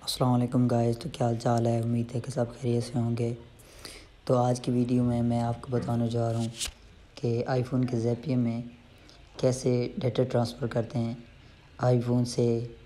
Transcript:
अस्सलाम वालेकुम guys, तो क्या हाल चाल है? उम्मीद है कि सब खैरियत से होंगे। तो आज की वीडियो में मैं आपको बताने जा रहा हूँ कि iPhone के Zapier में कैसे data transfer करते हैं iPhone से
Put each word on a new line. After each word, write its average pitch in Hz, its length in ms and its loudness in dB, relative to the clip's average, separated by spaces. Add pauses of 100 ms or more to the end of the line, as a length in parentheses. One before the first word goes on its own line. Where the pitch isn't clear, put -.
(160)
अस्सलाम 127 160 2
वालेकुम 123 360 2
guys, 117 340 2
तो 160 80 -8
क्या 123 180 -2
हाल 117 100 0
चाल 117 300 2
है? 117 140 2
उम्मीद 117 300 -2
है 120 100 -4
कि 135 100 -10
सब 120 260 -2
खैरियत 120 260 0
से 120 160 -4
होंगे। 117 380 -2 (920)
तो 131 80 4
आज 123 240 2
की 127 120 -2
वीडियो 123 320 2
में 120 180 2
मैं 120 200 2
आपको 117 300 -4
बताने 117 380 0
जा 117 220 0
रहा 113 80 -2
हूँ 113 100 -2 (720)
कि 120 300 0
iPhone 127 360 0
के 123 120 -2
Zapier 120 380 0
में 117 340 0 (680)
कैसे 127 600 2
data 123 240 0
transfer 120 440 0
करते 117 320 -2
हैं 117 180 -4 (680)
iPhone 123 420 2
से 120 600 0